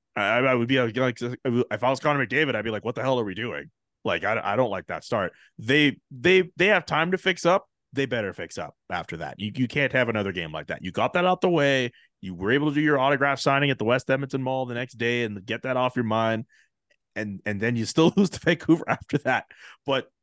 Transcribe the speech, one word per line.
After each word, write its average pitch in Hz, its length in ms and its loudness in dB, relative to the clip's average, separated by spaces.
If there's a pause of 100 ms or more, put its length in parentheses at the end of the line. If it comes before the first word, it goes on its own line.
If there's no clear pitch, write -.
(160)
I, 104 60 0
I, 107 180 4
I 131 140 4
would 117 140 0
be 135 120 2
like, 120 420 0
if 120 640 -2
I 127 60 4
was 135 100 -2
Connor 143 260 2
McDavid, 131 300 0
I'd 104 80 -4
be 117 60 -4
like, 104 140 -6
"What 117 120 -4
the 117 60 -6
hell 131 180 0
are 113 40 -2
we 98 100 -6
doing?" 76 360 -8 (340)
Like, 87 200 -2
I, 107 180 0
I 101 140 0
don't 120 140 2
like 95 180 -8
that 82 160 -8
start. 98 280 -2 (260)
They, 135 400 2 (120)
they, 170 460 2
they 180 120 2
have 196 180 2
time 160 260 0
to 185 60 -2
fix 185 280 -2
up. 185 200 2 (260)
They 135 140 -2
better 110 260 -4
fix 85 260 -12
up 78 160 -10 (160)
after 82 280 -6
that. 71 220 -10
You, 104 140 -6
you 127 140 0
can't 139 240 -2
have 127 160 2
another 104 240 0
game 85 200 -6
like 76 160 -8
that. 82 160 -8
You 90 80 -6
got 123 220 0
that 180 100 2
out 180 160 2
the 190 80 2
way. 139 440 2 (280)
You 92 140 -10
were 92 180 0
able 143 160 2
to 143 60 -2
do 147 60 2
your 147 180 2
autograph 139 420 2
signing 139 300 4
at 131 80 0
the - 60 -4
West 123 260 0
Edmonton 135 320 -2
Mall 131 240 -4
the 123 80 -8
next 123 200 -8
day 120 300 0
and 101 200 -8
get 120 180 -6
that 127 140 -2
off 127 200 0
your 123 80 0
mind. 113 400 0 (720)
And, 104 320 -8
and 101 140 -4
then 120 140 0
you 113 100 -2
still 160 280 4
<laughs> - 40 0
lose 196 140 4
to - 100 -12
Vancouver - 480 2
after - 300 -2
that. 127 280 0 (400)
But 131 220 -2 (140)